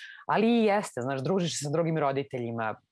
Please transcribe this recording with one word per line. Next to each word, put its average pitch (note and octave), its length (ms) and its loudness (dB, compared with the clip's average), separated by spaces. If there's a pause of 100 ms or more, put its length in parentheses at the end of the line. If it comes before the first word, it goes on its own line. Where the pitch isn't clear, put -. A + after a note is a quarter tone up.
(260)
ali G3+ 200 2
i A#3 180 4
jeste, G3+ 360 0
znaš, C3+ 200 -2
družiš E3+ 380 0
se C#3+ 60 -6
sa D3 60 -2
drugim D#3+ 280 2
roditeljima. A#2+ 760 -2 (180)